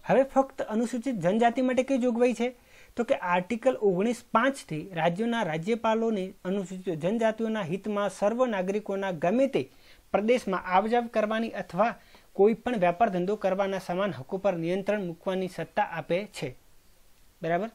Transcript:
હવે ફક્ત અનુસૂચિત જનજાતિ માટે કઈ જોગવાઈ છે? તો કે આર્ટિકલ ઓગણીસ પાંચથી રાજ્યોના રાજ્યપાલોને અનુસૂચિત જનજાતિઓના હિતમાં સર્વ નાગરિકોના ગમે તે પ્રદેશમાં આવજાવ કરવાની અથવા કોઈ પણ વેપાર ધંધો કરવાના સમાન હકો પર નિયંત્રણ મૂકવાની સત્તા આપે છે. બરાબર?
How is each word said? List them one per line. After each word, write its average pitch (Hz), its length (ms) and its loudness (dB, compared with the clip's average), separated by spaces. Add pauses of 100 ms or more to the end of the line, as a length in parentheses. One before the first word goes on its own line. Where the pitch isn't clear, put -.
હવે 226 180 4
ફક્ત 269 380 0
અનુસૂચિત 233 540 -2
જનજાતિ 226 460 2
માટે 254 220 2
કઈ 269 140 0
જોગવાઈ 240 360 2
છે? 240 220 -4 (400)
તો 233 80 -2
કે - 120 2
આર્ટિકલ 185 600 0
ઓગણીસ 208 480 0 (100)
પાંચથી 220 600 0
રાજ્યોના 202 500 0
રાજ્યપાલોને 220 880 0 (120)
અનુસૂચિત 185 440 -4
જનજાતિઓના 220 720 0
હિતમાં 202 480 -2
સર્વ 233 360 2
નાગરિકોના 196 680 -2
ગમે 185 360 2
તે 165 220 -2 (420)
પ્રદેશમાં 208 520 0
આવજાવ 220 440 2
કરવાની 220 420 -2
અથવા 202 460 -2 (380)
કોઈ 208 200 6
પણ 240 240 -4
વેપાર 175 320 4
ધંધો 185 260 0
કરવાના 196 440 0
સમાન 185 320 -2
હકો 131 260 -8
પર 190 180 0
નિયંત્રણ 190 500 -2
મૂકવાની 185 420 -4
સત્તા 180 360 -4
આપે 170 420 -4
છે. 135 300 -10 (840)
બરાબર? 175 340 -2